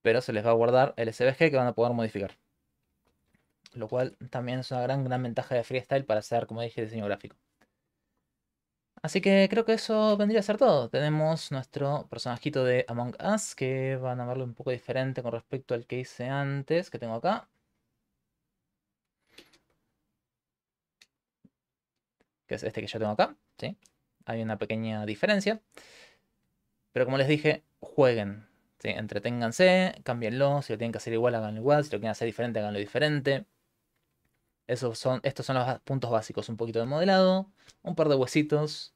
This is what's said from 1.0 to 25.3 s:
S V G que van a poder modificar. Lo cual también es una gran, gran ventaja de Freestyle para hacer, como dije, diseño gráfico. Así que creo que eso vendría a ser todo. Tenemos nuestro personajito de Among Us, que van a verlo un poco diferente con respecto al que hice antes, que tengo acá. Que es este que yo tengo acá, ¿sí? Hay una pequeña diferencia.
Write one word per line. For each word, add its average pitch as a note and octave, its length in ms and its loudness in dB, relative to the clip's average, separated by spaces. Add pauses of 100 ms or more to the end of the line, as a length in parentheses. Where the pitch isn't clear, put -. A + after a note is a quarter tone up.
S A2 160 -2
V C3 100 4
G E3 160 4
que C3+ 60 0
van B2+ 120 4
a A#2 60 -2
poder A#2+ 200 2
modificar. A2+ 440 -4 (1300)
Lo A2+ 160 -8
cual B2+ 300 -2 (120)
también B2 300 -4
es B2+ 120 -8
una B2 100 -2
gran, C3+ 240 0
gran B2+ 180 -2
ventaja A#2+ 320 -4
de A#2 80 0
Freestyle C3 400 -2
para G#2+ 160 0
hacer, A#2 280 -2
como A2+ 140 -8
dije, A#2 220 -6
diseño A2 220 -6
gráfico. G2+ 320 -6 (1600)
Así F#3 200 -2
que G3 280 8
creo A3+ 140 2
que A3+ 80 2
eso G#3+ 460 2
vendría G#3 240 2
a - 20 -6
ser G#3 140 0
todo. D3+ 320 6
Tenemos D#3 640 0
nuestro C#3 560 -4
personajito B2+ 560 -2
de B2+ 240 4
Among A#2+ 260 -4 (180)
Us, - 220 -4
que C3 400 -2
van B2+ 240 -4
a B2 60 -6
verlo B2+ 180 -4
un B2 100 -8
poco A#2+ 180 -6
diferente B2+ 520 -4
con A#2+ 80 -4
respecto B2+ 440 -6
al A#2+ 120 -8
que B2 120 -6
hice B2 280 -8
antes, C#3 640 -2
que - 100 -10
tengo A2+ 160 -6
acá. E3+ 320 -2 (4000)
Que - 80 -6
es A2 80 -10
este A2 180 -6
que G#2+ 60 -8
yo A2 120 -8
tengo G#2+ 140 0
acá, F#3 200 2 (240)
¿sí? C#3+ 200 -8 (480)
Hay A2+ 180 -4
una A2 160 -4
pequeña A2 480 -4
diferencia. G3+ 540 0 (1300)